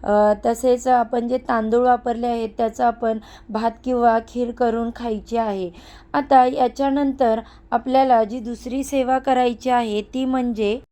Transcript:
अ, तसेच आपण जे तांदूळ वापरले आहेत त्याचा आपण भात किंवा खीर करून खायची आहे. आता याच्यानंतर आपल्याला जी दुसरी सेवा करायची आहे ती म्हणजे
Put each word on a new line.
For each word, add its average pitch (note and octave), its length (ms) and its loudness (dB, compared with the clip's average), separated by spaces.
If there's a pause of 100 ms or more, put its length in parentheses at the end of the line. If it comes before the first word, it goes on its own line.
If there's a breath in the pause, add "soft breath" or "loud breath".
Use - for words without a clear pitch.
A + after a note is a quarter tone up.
अ, G#3 300 4 (120)
तसेच B3 420 0
आपण A#3+ 400 0
जे B3 100 -2
तांदूळ A#3 460 0
वापरले A#3+ 440 0
आहेत A#3 300 -4
त्याचा A#3 300 -2
आपण A3+ 300 -2 (320 loud breath)
भात A3+ 220 -2 (120)
किंवा A#3+ 360 2
खीर A#3+ 320 -6
करून A#3 440 -2
खायची A#3 420 -6
आहे. G3 340 -4 (420 loud breath)
आता C4+ 320 6
याच्यानंतर C4 960 0 (320 loud breath)
आपल्याला B3+ 520 2
जी A3 160 -6
दुसरी A#3+ 440 -8
सेवा C4 340 0
करायची B3+ 520 0
आहे A3+ 320 0
ती C4 240 -6
म्हणजे A#3+ 540 -2 (120)